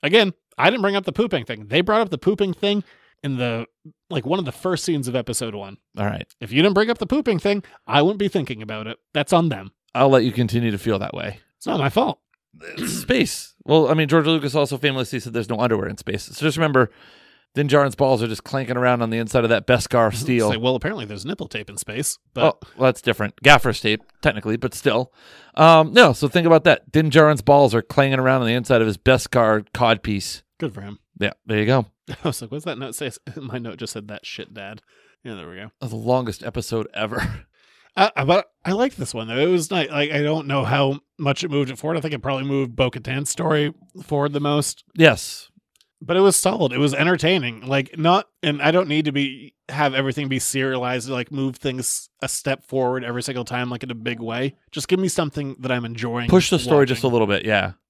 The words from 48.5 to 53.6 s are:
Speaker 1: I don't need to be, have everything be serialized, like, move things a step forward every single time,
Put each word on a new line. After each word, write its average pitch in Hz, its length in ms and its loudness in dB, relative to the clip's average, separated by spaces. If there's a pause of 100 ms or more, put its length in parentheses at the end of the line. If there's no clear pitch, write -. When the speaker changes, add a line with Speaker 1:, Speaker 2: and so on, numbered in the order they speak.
Speaker 1:
I 147 100 2
don't 180 180 2
need 151 180 0
to 147 60 -2
be, 139 420 -6 (160)
have 139 240 -2
everything 135 340 -2
be 135 100 -2
serialized, 127 720 -4
like, 123 240 -6
move 135 240 -4
things - 540 -6 (100)
a 131 80 -8
step - 360 -6
forward 127 380 -2
every 120 200 -6
single 123 240 -8
time, 123 240 -6